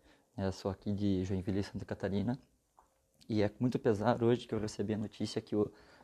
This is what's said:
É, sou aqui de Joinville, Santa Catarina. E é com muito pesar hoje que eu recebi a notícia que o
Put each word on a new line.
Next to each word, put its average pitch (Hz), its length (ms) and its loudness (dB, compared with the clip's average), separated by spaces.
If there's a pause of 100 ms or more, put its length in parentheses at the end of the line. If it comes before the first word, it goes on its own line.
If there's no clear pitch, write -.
(380)
É, 95 160 0
sou - 180 -4
aqui 104 220 -4
de 98 320 2
Joinville, 95 380 -2
Santa 95 200 -10
Catarina. 101 560 -2 (880)
E 107 140 2
é 101 80 4
com - 100 -10
muito 123 180 2
pesar 117 460 2
hoje 117 240 4
que - 80 -4
eu 107 40 -2
recebi 107 340 -4
a 104 40 0
notícia 107 440 -4
que - 120 -8
o 104 160 2 (340)